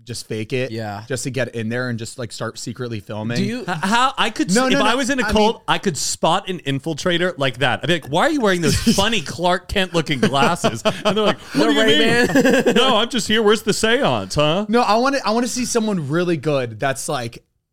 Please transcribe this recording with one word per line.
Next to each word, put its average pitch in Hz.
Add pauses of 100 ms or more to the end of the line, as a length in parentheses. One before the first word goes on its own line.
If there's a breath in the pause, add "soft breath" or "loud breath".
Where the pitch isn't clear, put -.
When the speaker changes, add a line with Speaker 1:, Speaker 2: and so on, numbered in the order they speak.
Speaker 1:
just -
fake 110
it 127
Speaker 2:
Yeah. 110
Speaker 1:
just 127
to 139
get 120
in 113
there 123
and 117
just, 113
like, 117
start -
secretly 117
filming. 110
Speaker 2:
Do 190
you 233
Speaker 3:
H-, 185
how, 214
I 208
could, 220
Speaker 1:
No, 254
Speaker 3:
s-, 262
Speaker 1:
no, 277
Speaker 3:
if 214
Speaker 1:
no, 208
Speaker 3:
I 233
was 254
in 277
a 214
Speaker 1:
I 214
Speaker 3:
cult, 214
Speaker 1:
mean -
Speaker 3:
I 165
could 180
spot 180
an 180
infiltrator 165
like 135
that. 123
I'd 135
be 165
like, 143
"Why 175
are 285
you 302
wearing 190
those 165
Speaker 1:
<laughs> -
Speaker 3:
funny 208
Clark 175
Kent 185
looking 156
glasses?" 170
And 214
they're 214
like, 208
"What -
Speaker 2:
The -
Speaker 3:
do 277
you 220
mean?" 226
Speaker 2:
Ray-Ban. 247
<laughs> -
Speaker 3:
"No, 247
I'm 233
just 240
here. 214
Where's 214
the 208
seance, 180
huh?" 156
Speaker 1:
No, 233
I 202
wanna, 269
I 202
wanna 240
see 247
someone 214
really 175
good 127
that's, 135
like, 123 (320)